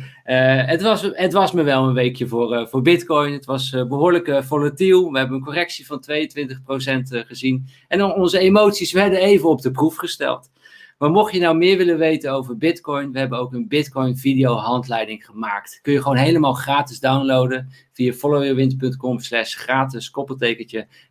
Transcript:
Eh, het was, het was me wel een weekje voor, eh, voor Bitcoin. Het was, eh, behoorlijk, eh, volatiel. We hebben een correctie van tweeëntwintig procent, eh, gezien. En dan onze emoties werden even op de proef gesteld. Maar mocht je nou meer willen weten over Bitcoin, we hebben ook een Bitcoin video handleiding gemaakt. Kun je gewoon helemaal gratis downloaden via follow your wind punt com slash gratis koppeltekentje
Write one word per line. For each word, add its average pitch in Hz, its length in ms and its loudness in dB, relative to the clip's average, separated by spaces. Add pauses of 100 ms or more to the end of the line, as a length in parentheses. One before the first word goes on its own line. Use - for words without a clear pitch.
(240)
Eh, 131 400 2
het 170 180 0
was, 214 200 2 (100)
het 180 200 0
was 190 200 2
me 170 100 2
wel 131 260 2
een 127 60 2
weekje 127 320 0
voor, 117 280 -2
eh, 117 120 -4
voor 131 160 -2
Bitcoin. 151 500 2
Het 139 120 -10
was, 131 280 -6
eh, 127 140 -2
behoorlijk, 170 420 2
eh, 139 140 0
volatiel. 151 720 2
We 131 60 -2
hebben 131 180 -2
een 135 80 -8
correctie 147 420 -6
van 139 140 -10
tweeëntwintig 147 640 -6
procent, 131 500 -4
eh, 117 140 -4
gezien. 131 420 -4 (200)
En 185 100 0
dan 196 160 0
onze 185 240 2
emoties 196 540 4
werden 190 260 2
even 185 300 6
op 139 140 2
de - 80 -2
proef 143 260 0
gesteld. 143 540 -6 (480)
Maar 147 120 2
mocht 208 220 4
je 185 80 0
nou 165 160 4
meer 185 200 4
willen 175 220 2
weten 160 340 0
over 131 240 -6
Bitcoin, 143 560 -2
we 127 60 -6
hebben 127 200 -2
ook 127 140 -6
een 120 160 -6
Bitcoin 135 480 -2
video 131 380 2
handleiding 113 680 -4
gemaakt. 104 580 -10
Kun 143 100 -2
je 139 100 2
gewoon 135 140 0
helemaal 151 360 4
gratis 139 480 -4
downloaden 131 720 0 (200)
via 123 200 -2
follow 143 280 0
your 139 160 0
wind 131 200 2
punt 131 200 -4
com 127 220 -4
slash 117 360 -6
gratis 131 560 -4
koppeltekentje 117 760 -6 (240)